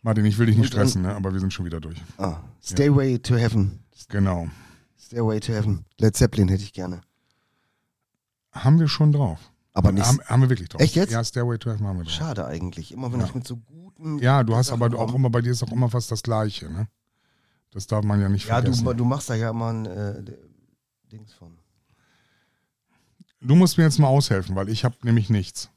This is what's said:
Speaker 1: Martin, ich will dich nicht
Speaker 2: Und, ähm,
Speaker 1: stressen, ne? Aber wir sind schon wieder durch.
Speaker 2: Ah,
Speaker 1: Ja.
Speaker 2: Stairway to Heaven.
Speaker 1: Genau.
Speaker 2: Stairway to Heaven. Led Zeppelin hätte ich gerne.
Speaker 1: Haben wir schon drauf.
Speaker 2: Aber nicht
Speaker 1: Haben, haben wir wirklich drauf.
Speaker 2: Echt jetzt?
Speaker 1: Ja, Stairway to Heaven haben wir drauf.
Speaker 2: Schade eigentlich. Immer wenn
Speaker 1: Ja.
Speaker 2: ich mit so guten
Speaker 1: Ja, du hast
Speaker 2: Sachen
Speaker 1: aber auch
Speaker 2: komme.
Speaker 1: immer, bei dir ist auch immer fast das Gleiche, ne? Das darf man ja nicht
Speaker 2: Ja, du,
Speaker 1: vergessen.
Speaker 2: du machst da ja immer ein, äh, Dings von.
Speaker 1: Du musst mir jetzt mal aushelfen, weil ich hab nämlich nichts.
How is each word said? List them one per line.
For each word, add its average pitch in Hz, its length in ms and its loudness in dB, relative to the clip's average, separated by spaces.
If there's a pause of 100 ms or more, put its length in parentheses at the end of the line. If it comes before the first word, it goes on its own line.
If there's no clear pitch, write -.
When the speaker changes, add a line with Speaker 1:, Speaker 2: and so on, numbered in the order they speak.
Speaker 1:
Martin, 107 220 2
ich 101 120 2
will 117 80 4
dich 107 120 6
nicht - 160 2
Speaker 2:
Und, 104 60 0
ähm, 101 80 4
Speaker 1:
stressen, 98 140 0
ne? 95 140 -4
Aber 95 180 -6
wir 95 60 -2
sind 92 120 -2
schon 92 140 -8
wieder 82 160 -8
durch. 80 180 -12 (180)
Speaker 2:
Ah, 95 60 -6
Speaker 1:
Ja. 82 200 -6 (180)
Speaker 2:
Stairway 135 580 2
to - 160 0
Heaven. 110 440 0 (300)
Speaker 1:
Genau. 92 380 0 (520)
Speaker 2:
Stairway 110 400 -2
to 117 140 -6
Heaven. 104 320 -2 (120)
Led 110 180 4
Zeppelin 107 320 2
hätte 98 160 0
ich 101 100 -16
gerne. 90 280 -10 (1500)
Speaker 1:
Haben 147 280 2
wir 160 80 2
schon 151 240 2
drauf. 127 280 0 (340)
Speaker 2:
Aber 98 180 4
nicht 101 140 2
Speaker 1:
Haben, 127 200 4
haben 123 180 2
wir 127 60 4
wirklich 95 200 -2
drauf. - 120 -2
Speaker 2:
Echt - 140 4
jetzt? 170 160 2
Speaker 1:
Ja, 113 120 -2
Stairway 120 340 -4
to 117 140 -6
Heaven 104 160 -4
haben 92 100 -4
wir 87 60 -6
drauf. 80 100 -8
Speaker 2:
Schade 107 320 -6
eigentlich. 82 460 -10
Immer 123 200 -8
wenn 123 80 -4
Speaker 1:
Ja. - 60 0
Speaker 2:
ich - 100 -8
mit 123 120 -8
so 123 100 -12
guten 156 600 -12
Speaker 1:
Ja, 131 240 4
du 113 120 2
hast 123 120 2
Speaker 2:
Sachen 117 160 -2
Speaker 1:
aber 117 140 2
auch 113 100 -2
Speaker 2:
komme. 120 100 -4
Speaker 1:
immer, 131 140 2
bei 117 100 0
dir 123 100 -2
ist 123 120 -4
auch 117 80 -8
immer 123 180 0
fast 120 220 -4
das 110 120 -6
Gleiche, 107 480 -4
ne? 101 160 -6 (840)
Das 98 140 -12
darf 107 200 -2
man 101 160 2
ja 98 80 0
nicht 98 180 0
Speaker 2:
Ja, 117 140 2
du, 120 120 2
Speaker 1:
vergessen. 120 240 0
Speaker 2:
du 120 80 0
machst 131 240 -2
da 120 60 -4
ja 113 140 -2
immer 113 240 -4
ein, 110 120 -6
äh, 101 380 -8 (880)
Dings 107 220 -20
von. 82 240 -20 (1800)
Speaker 1:
Du 131 140 4
musst 180 220 6
mir 165 60 4
jetzt 151 160 4
mal 147 80 6
aushelfen, 101 480 2
weil 98 140 -4
ich 110 160 -4
hab 120 180 -4
nämlich 113 260 2
nichts. - 480 -2